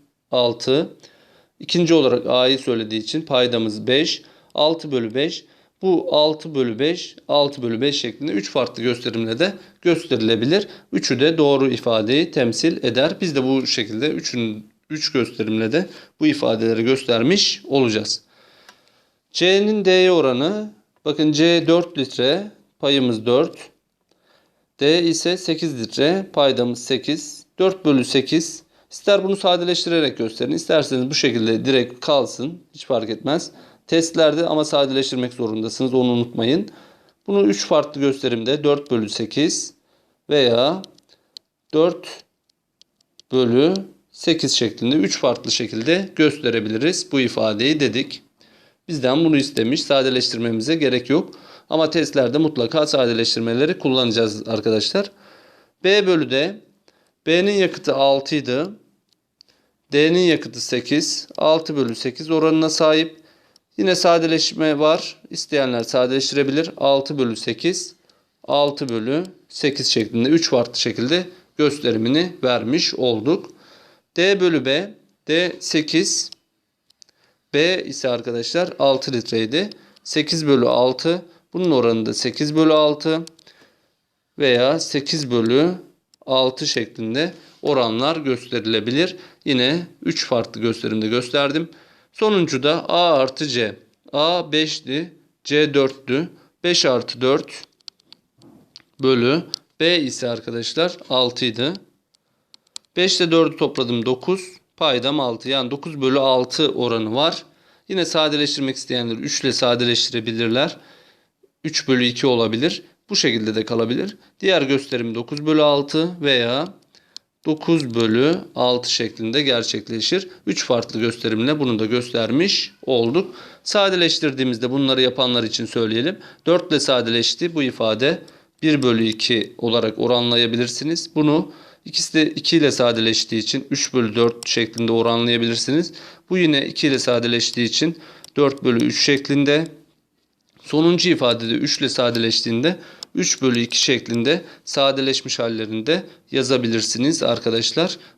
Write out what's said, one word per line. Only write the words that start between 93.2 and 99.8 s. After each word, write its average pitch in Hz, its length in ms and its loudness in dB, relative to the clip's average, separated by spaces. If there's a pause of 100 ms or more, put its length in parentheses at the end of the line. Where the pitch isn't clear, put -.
C. 120 300 -2 (360)
A 165 400 -2
beşti, 151 640 -4 (300)
C 147 300 2
dörttü. 135 540 0 (360)
Beş 175 220 2
artı 120 340 -2
dört - 440 0 (1400)
bölü 131 400 2 (380)